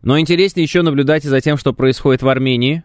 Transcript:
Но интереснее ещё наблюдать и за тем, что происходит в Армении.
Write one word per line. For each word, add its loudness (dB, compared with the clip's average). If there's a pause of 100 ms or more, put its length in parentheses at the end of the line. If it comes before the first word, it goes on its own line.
Но 2
интереснее 0
ещё 0
наблюдать 0
и -8
за 2
тем, 0
что -2
происходит 0
в 0
Армении. 0